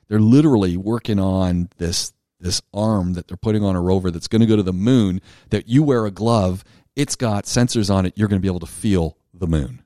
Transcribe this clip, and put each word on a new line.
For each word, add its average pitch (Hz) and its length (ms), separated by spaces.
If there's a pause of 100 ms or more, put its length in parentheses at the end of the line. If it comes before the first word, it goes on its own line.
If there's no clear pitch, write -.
they're 107 120
literally 110 580
working 107 400
on 92 580
this, - 380 (240)
this 87 220 (120)
arm 101 420
that 87 140
they're 95 80
putting 107 280
on 95 120
a 87 40
rover 92 300
that's 82 180
gonna 113 180
go 110 100
to 104 60
the 92 100
moon, 98 480 (300)
that 104 180
you 135 140
wear 123 240
a 98 40
glove. 95 540 (300)
It's 139 220
got 107 280
sensors 113 480
on 95 140
it. 90 100
You're 104 120
gonna 98 120
be 95 80
able 90 120
to 82 60
feel 90 500 (180)
the 85 120
moon. 80 400